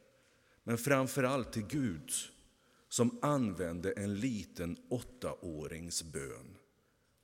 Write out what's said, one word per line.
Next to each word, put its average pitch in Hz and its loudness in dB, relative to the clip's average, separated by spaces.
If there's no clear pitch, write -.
Men 117 2
framför 135 4
allt 127 2
till 107 -2
Gud, 101 0
som 120 4
använde 95 2
en 101 0
liten 92 -4
åttaårings 82 -4
bön 71 -8